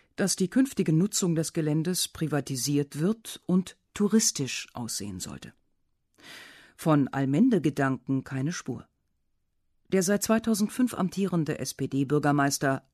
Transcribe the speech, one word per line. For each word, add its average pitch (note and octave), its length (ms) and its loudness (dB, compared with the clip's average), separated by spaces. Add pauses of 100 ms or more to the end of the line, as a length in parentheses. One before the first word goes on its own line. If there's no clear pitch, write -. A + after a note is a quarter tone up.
(160)
dass G3 220 0
die F#3 100 0
künftige G#3 460 2
Nutzung F3 420 2
des D#3+ 160 -2
Geländes D#3+ 560 -2
privatisiert C#3+ 960 -2
wird G#3+ 440 -4
und F3+ 300 0 (180)
touristisch G3+ 800 2
aussehen G2+ 480 -8
sollte. E2 320 -12 (1300)
Von D3 320 4
Allmende-Gedanken C#3 1120 2
keine C3+ 300 -4
Spur. - 340 -10 (1040)
Der F#3+ 120 2
seit G3+ 200 2
zweitausendfünf A3+ 680 0
amtierende E3+ 680 -2
S-P-D-Bürgermeister C#3 1200 0 (100)